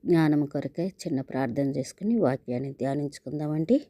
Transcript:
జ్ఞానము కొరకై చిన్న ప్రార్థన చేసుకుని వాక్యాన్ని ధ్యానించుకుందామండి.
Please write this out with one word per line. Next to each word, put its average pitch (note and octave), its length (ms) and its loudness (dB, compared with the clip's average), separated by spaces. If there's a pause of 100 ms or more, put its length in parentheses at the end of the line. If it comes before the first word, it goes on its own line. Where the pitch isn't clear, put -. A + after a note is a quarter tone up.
జ్ఞానము D3+ 400 4
కొరకై D3 400 -4
చిన్న D3 340 -4
ప్రార్థన C3 480 -2
చేసుకుని F3+ 500 -2
వాక్యాన్ని C3+ 540 0
ధ్యానించుకుందామండి. D3+ 1160 -2